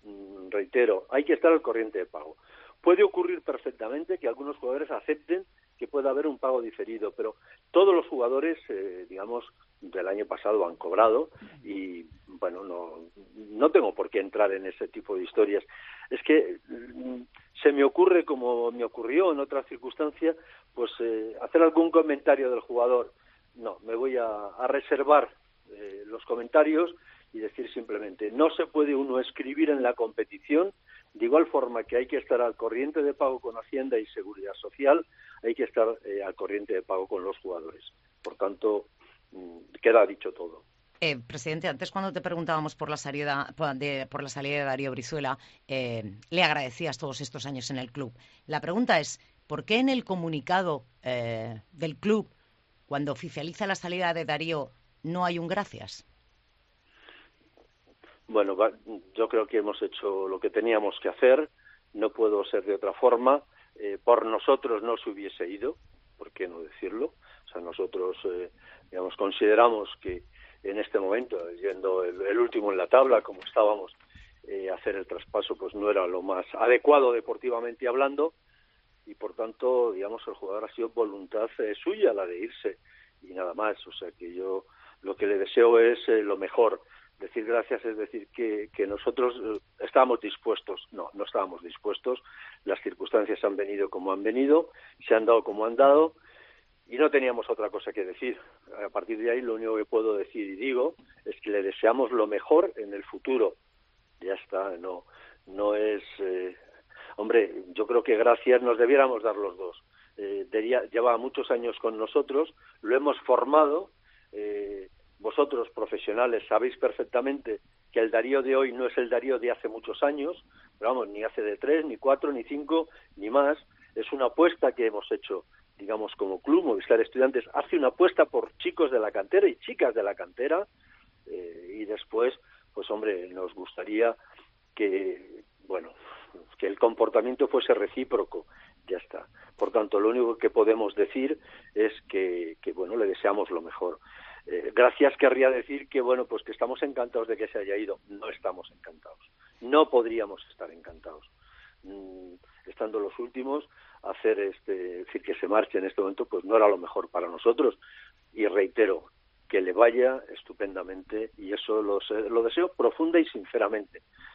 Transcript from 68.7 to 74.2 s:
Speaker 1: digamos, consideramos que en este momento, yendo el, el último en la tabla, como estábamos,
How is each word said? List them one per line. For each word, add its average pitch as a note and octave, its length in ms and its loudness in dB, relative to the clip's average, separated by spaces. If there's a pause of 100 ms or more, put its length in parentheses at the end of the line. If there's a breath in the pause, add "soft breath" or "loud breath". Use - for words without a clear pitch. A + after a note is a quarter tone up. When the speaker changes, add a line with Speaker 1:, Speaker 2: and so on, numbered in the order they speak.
Speaker 1:
digamos, F#2 280 -8
consideramos G#2+ 720 4 (120)
que F2+ 220 -10 (400 soft breath)
en G2+ 160 -6
este G#2 200 -2
momento, G2 520 -4
yendo F#2 540 -2
el, F2+ 160 -6
el G2+ 180 0
último A#2 320 0
en F#2+ 60 -2
la F2+ 100 -2
tabla, B2+ 340 6
como F#2+ 200 -14
estábamos, G#2 500 2 (560 soft breath)